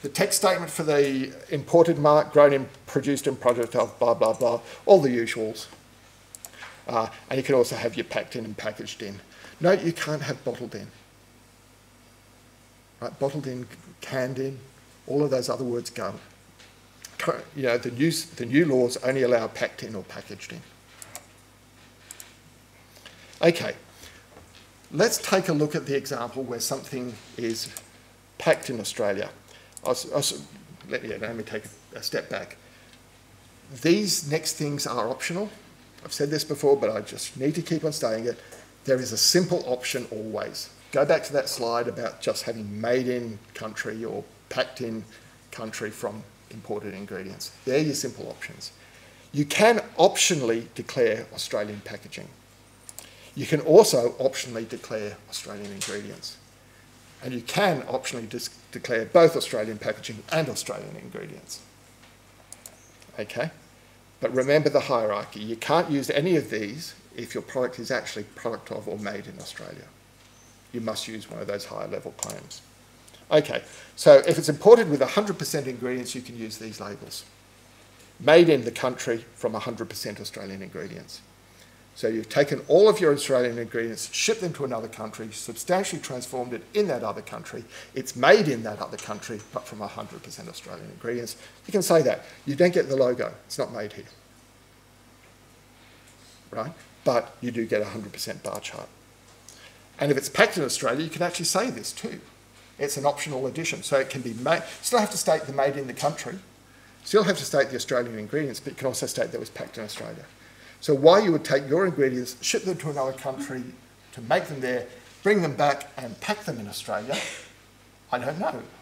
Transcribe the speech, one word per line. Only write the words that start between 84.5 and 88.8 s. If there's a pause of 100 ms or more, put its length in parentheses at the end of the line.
to
another
country,
substantially
transformed
it (100)
in
that
other
country. (300)
It's
made
in
that